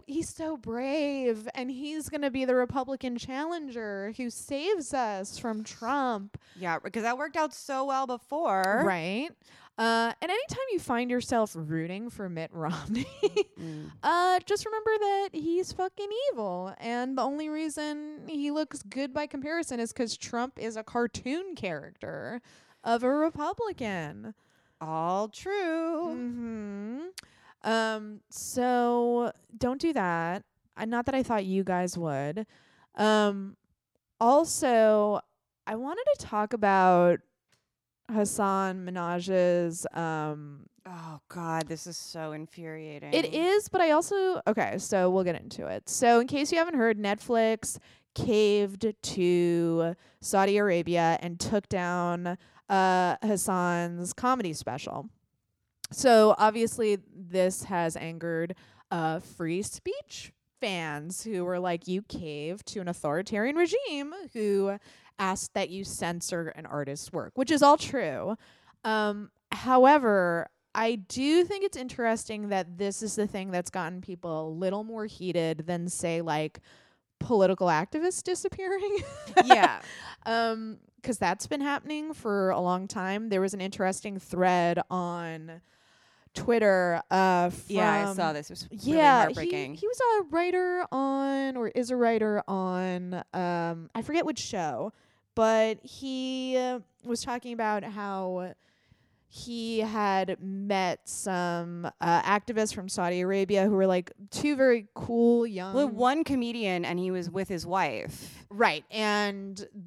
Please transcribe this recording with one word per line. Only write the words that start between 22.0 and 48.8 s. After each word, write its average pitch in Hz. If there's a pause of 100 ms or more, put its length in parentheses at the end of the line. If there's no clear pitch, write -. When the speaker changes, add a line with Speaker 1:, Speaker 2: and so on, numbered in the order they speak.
Speaker 1:
of 233
a 254
Republican. 262 (460)
Speaker 2:
All 165
true. 330
Speaker 1:
Mm-hmm. 233 (600)
Um, 220
so 240 (240)
don't 254
do 330
that. 180 (320)
Uh, 214
not 240
that 269
I 269
thought 220
you 190
guys 180
would. 156 (480)
Um, 208 (640)
also, 226 (480)
I 214
wanted 311 (120)
to -
talk 214
about 185 (920)
Hasan 196
Minhaj's, 175
um, 151 (260)
Speaker 2:
Oh, 160
God, 160
this 165
is 170
so 156
infuriating. 156
Speaker 1:
It 302
is, 370
but 370
I 330
also, 370
okay, 180
so 185
we'll 190
get 170
into -
it. 92
So 233
in 240
case 285
you 339
haven't 339
heard, 226
Netflix 220 (380)
caved 208 (160)